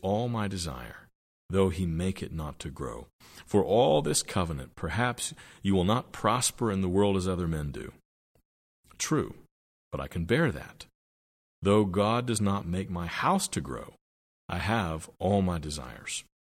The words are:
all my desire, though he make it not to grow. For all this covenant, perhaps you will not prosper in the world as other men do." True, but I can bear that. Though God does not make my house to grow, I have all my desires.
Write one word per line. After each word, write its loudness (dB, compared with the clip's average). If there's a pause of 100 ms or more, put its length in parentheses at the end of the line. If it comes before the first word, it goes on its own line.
all 0
my -2
desire, -8 (440)
though 4
he 0
make -2
it -8
not -8
to -10
grow. -10 (380)
For 4
all 6
this 0
covenant, -4
perhaps -4 (300)
you 4
will 4
not 0
prosper 0
in 0
the 0
world 4
as 0
other 0
men -2
do." -10 (1040)
True, -2 (560)
but -6
I -6
can -4
bear 2
that. -14 (800)
Though 6
God 2
does 0
not 2
make -2
my -4
house 0
to -2
grow, -10 (520)
I -4
have -2 (100)
all 2
my 2
desires. -8 (180)